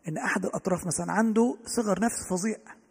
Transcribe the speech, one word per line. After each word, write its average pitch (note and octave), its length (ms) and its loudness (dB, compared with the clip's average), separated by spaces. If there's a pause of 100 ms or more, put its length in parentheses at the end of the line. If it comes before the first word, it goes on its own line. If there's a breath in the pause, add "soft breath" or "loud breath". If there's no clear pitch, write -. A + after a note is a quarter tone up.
إن D#3 100 -4
أحد G3+ 280 -2
الأطراف F3+ 420 -2
مثلًا F3 240 -2
عنده A3+ 540 4
صغر G#3 340 0
نفس - 300 0
فظيع F#3 280 0 (340)